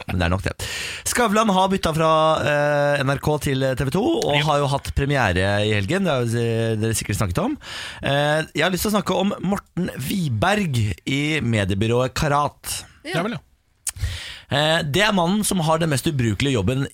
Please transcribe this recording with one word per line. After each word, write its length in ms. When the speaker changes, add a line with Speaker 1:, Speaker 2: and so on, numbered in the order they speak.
Speaker 1:
men 100
det 80
er 80
nok 80
det. 120
Skavlan 480
har 160
byttet 240
fra, 160
eh, 580
N 100
R 120
K 160
til 220
T 80
V 80
to, 100
og 80
Speaker 2:
Ja. 80
Speaker 1:
har 160
jo 80
hatt 300
premiere 680
i 100
helgen. 300
Det 100
har 140
jo, 100
eh, 380
dere 180
sikkert 300
snakket 220
om. 120
Eh, 400
jeg 80
har 80
lyst 100
til 80
å 100
snakke 160
om 240
Morten 560
Wiberg 1000
i 340
mediebyrået 720
Karat. 720
Speaker 3:
Ja. 100
Speaker 2:
Ja 80
vel, 160
ja. 0
Speaker 1:
Eh, 320
det 200
er 100
mannen 340
som 140
har 180
den 120
mest 200
ubrukelige 480
jobben 360